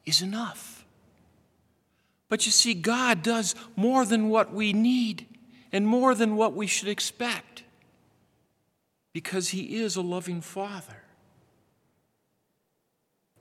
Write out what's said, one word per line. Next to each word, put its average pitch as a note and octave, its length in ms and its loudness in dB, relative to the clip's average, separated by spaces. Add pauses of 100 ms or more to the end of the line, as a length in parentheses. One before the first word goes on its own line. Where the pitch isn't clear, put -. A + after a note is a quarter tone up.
is D#3 160 0
enough. G3+ 640 -8 (1400)
But A3 160 0
you A3 80 0
see, A#3 220 4
God A3 480 0
does A3+ 320 0 (200)
more B3 300 4
than G#3+ 240 2
what A3 240 2
we G#3 200 0
need A3+ 540 2 (460)
and G3+ 140 2
more B3 280 4
than G#3+ 220 2
what G#3+ 180 2
we G3+ 120 -4
should F#3+ 220 -2
expect, - 720 -6 (1500)
because E3+ 380 -6
he F#3+ 260 -6
is G#3+ 180 -2
a F#3+ 80 -2
loving F3+ 380 -6
Father. F#3+ 640 -12 (2500)